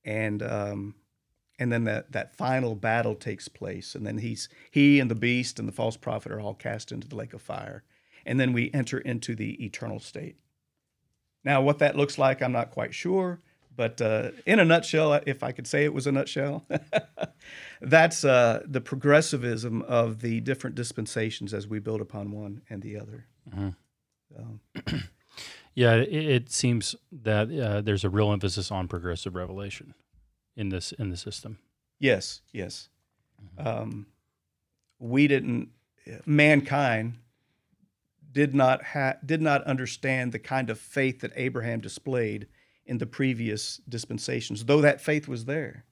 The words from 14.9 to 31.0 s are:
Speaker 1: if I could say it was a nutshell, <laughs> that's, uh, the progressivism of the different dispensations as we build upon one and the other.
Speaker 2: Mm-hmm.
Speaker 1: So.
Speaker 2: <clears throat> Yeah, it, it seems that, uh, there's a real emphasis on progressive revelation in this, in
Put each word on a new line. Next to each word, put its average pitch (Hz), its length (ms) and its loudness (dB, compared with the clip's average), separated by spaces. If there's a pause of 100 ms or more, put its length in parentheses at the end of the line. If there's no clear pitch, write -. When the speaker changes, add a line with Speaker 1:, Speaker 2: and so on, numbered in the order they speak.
Speaker 1:
if 135 160 -4
I 123 100 -4
could 123 140 -12
say 147 180 2
it 147 80 0
was 139 140 -4
a 143 60 2
nutshell, 139 520 -2 (600)
<laughs> - 560 -18
that's, 160 440 6
uh, 120 400 6
the 131 160 -4
progressivism 123 1000 2
of 117 380 0
the 117 200 -2
different 131 360 -4
dispensations 110 760 -4
as 98 140 -6
we 107 120 -6
build 110 220 -4
upon 101 300 -10
one 104 400 -12
and 101 120 -10
the 104 160 -12
other. 107 280 -16 (240)
Speaker 2:
Mm-hmm. 98 180 -4 (680)
Speaker 1:
So. - 680 -8
Speaker 2:
<clears throat> - 40 -14 (680)
Yeah, 120 200 8
it, 127 160 4
it 147 400 2
seems 120 420 0 (160)
that, 110 400 0
uh, 110 300 0
there's 101 240 0
a 95 40 2
real 104 220 4
emphasis 98 400 0
on 92 160 -4
progressive 87 480 -6
revelation 98 600 -10 (640)
in 107 120 -2
this, 92 240 -4
in 101 180 -4